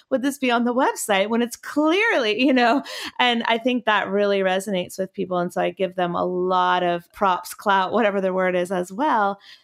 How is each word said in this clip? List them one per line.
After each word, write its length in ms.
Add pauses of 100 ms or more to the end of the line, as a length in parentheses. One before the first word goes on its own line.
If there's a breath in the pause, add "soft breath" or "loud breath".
(100)
would 120
this 160
be 120
on 140
the 100
website 540
when 140
it's 140
clearly," 880
you 120
know? 280 (380 loud breath)
And 260
I 120
think 260
that 240
really 320
resonates 580
with 140
people. 260
And 140
so 80
I 100
give 240
them 220
a 80
lot 580
of 300
props, 420
clout, 380
whatever 280
the 120
word 240
is 160
as 180
well, 380 (360 loud breath)